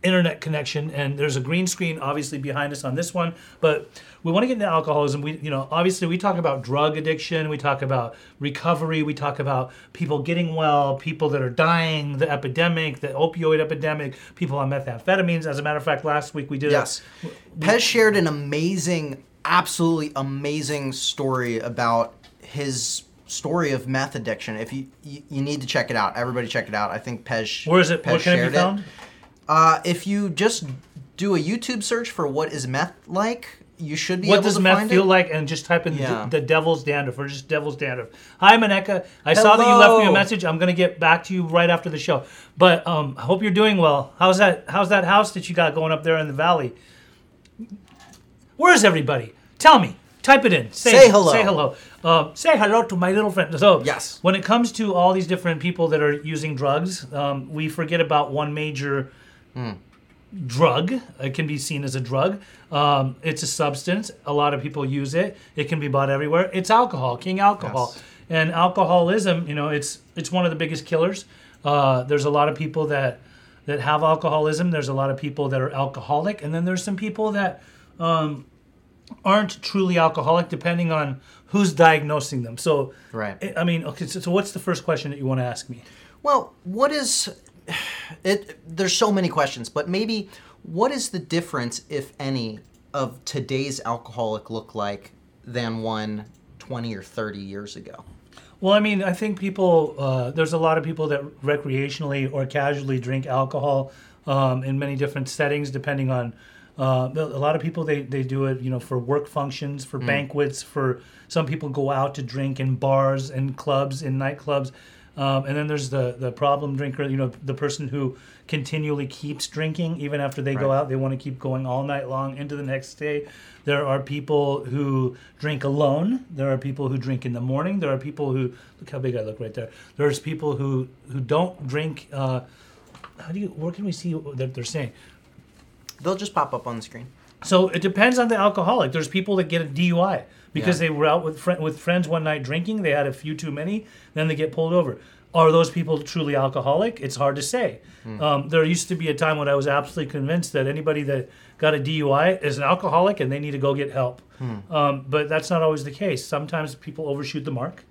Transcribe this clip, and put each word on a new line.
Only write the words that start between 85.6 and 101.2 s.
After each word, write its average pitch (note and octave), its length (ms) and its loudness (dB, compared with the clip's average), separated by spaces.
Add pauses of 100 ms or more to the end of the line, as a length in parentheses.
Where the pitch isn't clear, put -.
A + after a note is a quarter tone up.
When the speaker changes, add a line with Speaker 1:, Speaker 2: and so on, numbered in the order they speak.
Speaker 1:
me? A#2 140 -14 (400)
Speaker 2:
Well, C#4+ 400 0
what A#3 300 0
is, - 360 -2 (380)
<sighs> - 560 -10
it, G3+ 460 -2
there's F3 280 -2
so A3 140 4
many F#3+ 180 2
questions, C3+ 400 -2
but D3 200 -6
maybe G#3 400 -2 (340)
what G#3 300 -2
is C#4 160 -6
the F#3 100 -8
difference, D3 720 -6
if C3+ 320 -8
any, B2 400 -6 (340)
of C3 300 -6
today's C3+ 600 -4
alcoholic A2+ 640 -6
look A2 280 -10
like G2+ 340 -6 (340)
than A#2 380 -6
one G#2+ 420 -6 (360)
twenty A#2 340 -8
or F#2+ 80 -12
thirty G#2 380 -8
years G2+ 360 -12
ago? - 280 -18 (560)
Speaker 1:
Well, G3 140 4
I G#3+ 60 6
mean, G#3 220 0
I F#3 100 0
think G#3 280 -4
people, F#3 580 2
uh, C3 340 -2
there's D#3+ 200 0
a E3+ 60 0
lot D#3+ 200 4
of D3+ 60 -4
people D#3 240 -4
that C#3 140 -2 (200)